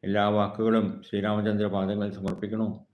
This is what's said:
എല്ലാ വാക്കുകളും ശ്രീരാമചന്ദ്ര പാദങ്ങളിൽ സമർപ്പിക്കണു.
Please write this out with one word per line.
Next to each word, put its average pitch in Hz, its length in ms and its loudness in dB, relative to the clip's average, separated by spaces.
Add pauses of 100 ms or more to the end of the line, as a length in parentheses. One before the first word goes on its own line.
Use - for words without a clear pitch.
എല്ലാ 101 260 2
വാക്കുകളും 104 580 2 (160)
ശ്രീരാമചന്ദ്ര 107 640 0
പാദങ്ങളിൽ 98 460 -2
സമർപ്പിക്കണു. 98 540 -4 (260)